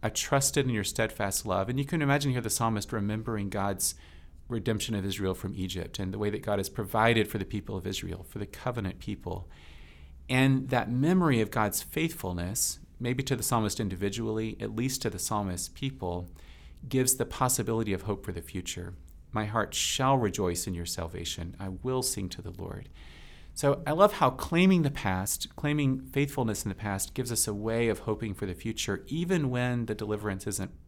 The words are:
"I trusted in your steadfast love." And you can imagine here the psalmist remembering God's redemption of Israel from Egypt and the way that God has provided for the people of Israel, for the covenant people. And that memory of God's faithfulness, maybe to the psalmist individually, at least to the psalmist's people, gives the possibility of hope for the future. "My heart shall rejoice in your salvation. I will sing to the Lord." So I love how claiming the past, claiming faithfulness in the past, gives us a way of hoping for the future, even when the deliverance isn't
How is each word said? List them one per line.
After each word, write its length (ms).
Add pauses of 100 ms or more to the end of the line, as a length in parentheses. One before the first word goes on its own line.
"I 80
trusted 560
in 80
your 100
steadfast 640
love." 240
And 100
you 60
can 160
imagine 300
here 100
the 80
psalmist 420
remembering 580
God's 460 (520)
redemption 480
of 100
Israel 300
from 200
Egypt 440
and 140
the 40
way 120
that 120
God 160
has 120
provided 580
for 100
the 80
people 300
of 100
Israel, 440
for 100
the 60
covenant 520
people. 520 (800)
And 400
that 200
memory 520
of 100
God's 300
faithfulness, 1000 (200)
maybe 240
to 120
the 80
psalmist 360
individually, 840
at 140
least 260
to 80
the 100
psalmist's 500
people, 600 (580)
gives 280
the 100
possibility 680
of 120
hope 220
for 60
the 100
future. 520 (380)
"My 140
heart 280
shall 440
rejoice 480
in 80
your 120
salvation. 720
I 100
will 320
sing 280
to 120
the 100
Lord." 360 (680)
So 340
I 40
love 220
how 160
claiming 540
the 80
past, 640
claiming 440
faithfulness 640
in 60
the 60
past, 400
gives 160
us 160
a 60
way 360
of 100
hoping 340
for 120
the 80
future, 540
even 420
when 380
the 80
deliverance 500
isn't 260 (160)